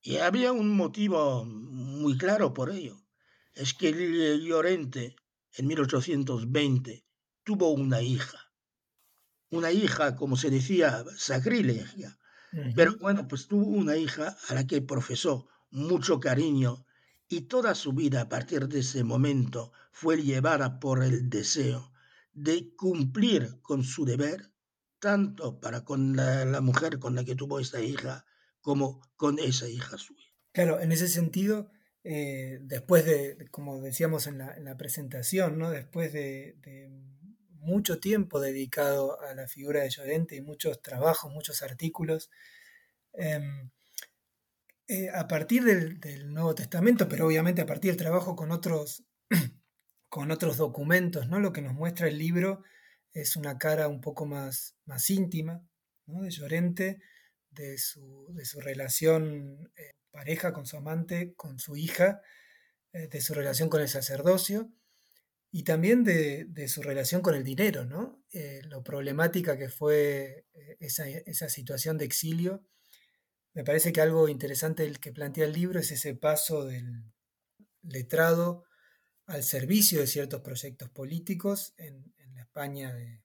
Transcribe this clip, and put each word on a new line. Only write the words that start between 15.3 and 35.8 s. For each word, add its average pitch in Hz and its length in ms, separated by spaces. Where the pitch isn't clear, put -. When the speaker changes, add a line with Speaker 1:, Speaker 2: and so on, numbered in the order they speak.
Speaker 1:
mucho 151 480
cariño 131 680
y 170 140
toda 226 320
su 139 200
vida, 131 280
a 117 80
partir 139 380
de 143 120
ese 127 240
momento, 123 680
fue 160 300
llevada 135 580
por 131 240
el 127 260
deseo 139 640
de 160 420
cumplir 175 840
con 135 220
su 147 220
deber, 143 460
tanto 202 600
para 120 240
con 135 320
la, 131 300
la 135 160
mujer 135 380
con 127 160
la 123 80
que 127 120
tuvo 139 240
esta 127 220
hija, 131 440
como 139 380
con 147 220
esa 127 320
hija 117 280
suya. - 280
Speaker 2:
Claro, 170 300
en 165 100
ese 170 160
sentido, 185 600
eh, 135 580
después 139 440
de, 143 300
de, 127 140
como 139 300
decíamos 135 460
en 143 140
la, 135 180
en 147 80
la 135 100
presentación, 143 840
¿no? 165 100
Después 156 420